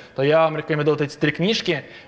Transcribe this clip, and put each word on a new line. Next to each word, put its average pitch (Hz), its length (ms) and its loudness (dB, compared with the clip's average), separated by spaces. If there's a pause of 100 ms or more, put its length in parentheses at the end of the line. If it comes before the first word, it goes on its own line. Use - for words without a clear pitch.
(160)
то 135 80 0
я 151 160 4
вам 156 160 2
рекомендую 151 400 0
вот 147 40 -8
эти 143 160 -4
три 151 140 0
книжки. 170 540 -2 (240)